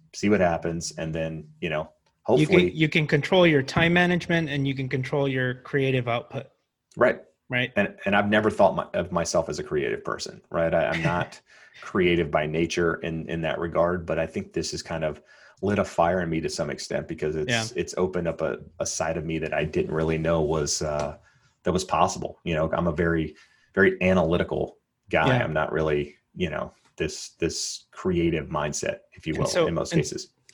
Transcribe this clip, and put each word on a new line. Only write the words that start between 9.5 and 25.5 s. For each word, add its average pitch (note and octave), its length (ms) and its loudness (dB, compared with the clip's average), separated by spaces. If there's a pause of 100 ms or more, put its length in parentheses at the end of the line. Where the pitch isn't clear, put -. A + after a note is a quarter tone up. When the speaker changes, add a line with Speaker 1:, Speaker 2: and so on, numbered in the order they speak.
Speaker 1:
a D2+ 40 -4
creative C2+ 420 -2
person, - 340 -8 (100)
right? E2 240 0
I, E2 140 4
I'm E2 140 -2
Speaker 2:
<laughs> D#2+ 140 0
Speaker 1:
not - 260 -4 (400)
creative F2 500 2
by D2+ 140 2
nature E2 580 0
in, E2 260 -6
in E2 120 -4
that D#2 180 -2
regard, E2+ 460 0
but D#2+ 120 -2
I D#2+ 100 0
think - 260 -8
this E2 180 -4
has F2 100 -8
kind E2 220 -8
of D#2 180 -4 (420)
lit G2+ 140 2
a A2 80 2
fire F2 360 2
in E2+ 80 -4
me D#2+ 120 -2
to D#2 80 -2
some D2+ 220 -4
extent D2 360 -6
because D#2 280 -4
it's, D2+ 160 -4
Speaker 2:
Yeah. A2+ 140 0 (100)
Speaker 1:
it's - 200 -4
opened F2 320 -2
up D#2+ 140 -4
a, C#2+ 160 -4 (220)
a - 60 -2
side D#2+ 300 -4
of D#2+ 100 -6
me D#2+ 140 -4
that D2+ 140 -6
I D2+ 100 0
didn't D#2+ 300 -2
really D#2+ 240 0
know D#2+ 240 2
was, D2+ 400 0
uh, D2 360 -4 (460)
that F#2+ 80 0
was F2 120 2
possible. - 600 0
You E2+ 120 -2
know, D#2+ 180 0
I'm F2 140 0
a E2 40 0
very, E2 440 0 (400)
very F#2+ 260 6
analytical F2 760 0 (340)
guy. E2 160 4
Speaker 2:
Yeah. B2+ 160 2
Speaker 1:
I'm D#2 100 -4